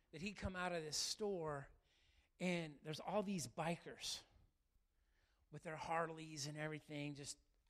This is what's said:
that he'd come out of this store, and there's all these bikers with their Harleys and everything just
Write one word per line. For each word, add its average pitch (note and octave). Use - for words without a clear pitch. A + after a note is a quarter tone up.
that D3+
he'd G3
come G3
out F3+
of E3+
this D3+
store, D#3+
and E3+
there's D3+
all F#3+
these F#3
bikers -
with D3
their D#3+
Harleys D#3+
and D3+
everything D3+
just C#3